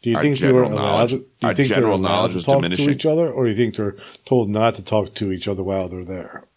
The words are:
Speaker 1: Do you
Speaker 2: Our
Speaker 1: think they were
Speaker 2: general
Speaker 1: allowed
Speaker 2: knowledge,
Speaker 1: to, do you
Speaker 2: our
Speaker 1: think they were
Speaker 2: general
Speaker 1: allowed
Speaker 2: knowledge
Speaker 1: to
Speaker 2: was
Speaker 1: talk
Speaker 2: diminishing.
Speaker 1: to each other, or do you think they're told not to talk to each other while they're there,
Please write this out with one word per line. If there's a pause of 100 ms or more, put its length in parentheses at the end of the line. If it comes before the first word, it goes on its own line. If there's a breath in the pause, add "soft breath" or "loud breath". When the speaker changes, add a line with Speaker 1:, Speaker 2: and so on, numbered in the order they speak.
Speaker 1:
Do
you
Speaker 2:
Our
Speaker 1:
think
they
were
Speaker 2:
general
Speaker 1:
allowed
Speaker 2:
knowledge,
Speaker 1:
to,
do
you
Speaker 2:
our
Speaker 1:
think
they
were
Speaker 2:
general
Speaker 1:
allowed
Speaker 2:
knowledge
Speaker 1:
to
Speaker 2:
was
Speaker 1:
talk
Speaker 2:
diminishing.
Speaker 1:
to
each
other,
or
do
you
think
they're (300 loud breath)
told
not
to
talk
to
each
other
while
they're
there, (120)